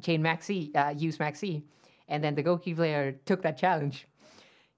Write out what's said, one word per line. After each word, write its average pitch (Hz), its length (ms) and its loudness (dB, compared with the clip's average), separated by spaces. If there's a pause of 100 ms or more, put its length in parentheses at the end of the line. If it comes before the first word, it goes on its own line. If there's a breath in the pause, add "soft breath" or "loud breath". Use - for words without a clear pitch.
chain 160 200 2
Maxi, 165 540 0
uh, 143 140 4
used 151 300 -2
Maxi, 151 440 -4 (460 soft breath)
and 151 140 -2
then 147 120 0
the 147 80 0
Goki 170 320 0
player 147 380 0 (120)
took 185 180 2
that 156 140 -2
challenge. 151 500 0 (720 soft breath)